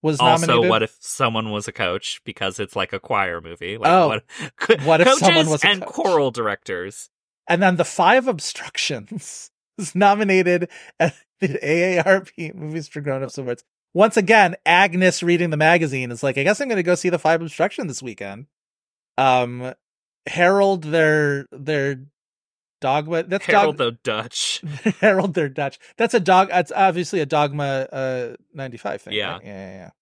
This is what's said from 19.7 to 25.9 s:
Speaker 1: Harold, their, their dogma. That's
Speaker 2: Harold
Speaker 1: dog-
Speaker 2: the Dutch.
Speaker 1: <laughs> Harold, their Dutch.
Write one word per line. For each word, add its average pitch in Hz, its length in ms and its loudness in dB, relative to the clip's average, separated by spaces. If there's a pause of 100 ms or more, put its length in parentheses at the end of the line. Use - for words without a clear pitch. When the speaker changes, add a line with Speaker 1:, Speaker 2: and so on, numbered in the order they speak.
Speaker 1:
Harold, 190 600 2
their, 151 680 2
their 139 500 -4 (800)
dogma. 151 420 -2
That's 185 220 -6
Speaker 2:
Harold 202 320 4
Speaker 1:
dog- 120 180 -2
Speaker 2:
the - 80 -20
Dutch. - 580 -6
Speaker 1:
<laughs> 151 400 -6
Harold, 190 320 2
their 151 160 -2
Dutch. 139 280 -6 (200)